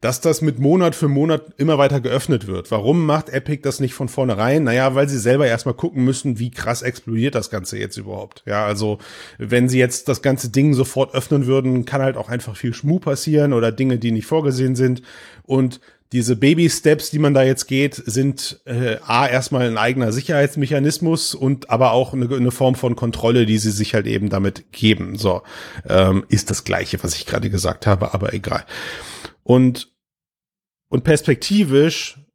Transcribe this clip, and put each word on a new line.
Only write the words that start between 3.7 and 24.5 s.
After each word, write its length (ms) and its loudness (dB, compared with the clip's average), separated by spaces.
nicht 140 -4
von 140 -6
vornherein? 540 0
Naja, 320 2
weil 140 2
sie 100 -4
selber 280 2
erstmal 280 -2
gucken 300 -2
müssen, 340 -2
wie 120 -4
krass 320 -6
explodiert 520 -2
das 140 -4
Ganze 300 -8
jetzt 180 -8
überhaupt. 480 -12
Ja, 220 -2
also, 320 -2
wenn 320 2
sie 80 2
jetzt 300 0
das 120 0
ganze 300 -2
Ding 240 4
sofort 400 0
öffnen 320 0
würden, 400 0
kann 160 -2
halt 160 -2
auch 100 -8
einfach 300 -8
viel 160 -4
Schmuh 260 0
passieren 540 0
oder 180 2
Dinge, 260 0
die 120 -2
nicht 160 -2
vorgesehen 500 0
sind. 240 0
Und 360 0
diese 240 0
Baby-Steps, 760 2
die 80 -4
man 140 4
da 100 4
jetzt 240 2
geht, 280 0
sind, 720 -4
äh, 400 -4
A, 200 2
erstmal 400 0
ein 120 -2
eigener 340 0
Sicherheitsmechanismus 1200 0
und 360 0
aber 220 4
auch 200 2
eine, 240 -2
eine 140 2
Form 240 2
von 220 -2
Kontrolle, 500 2
die 120 2
sie 120 0
sich 240 -2
halt 120 0
eben 220 -2
damit 440 -4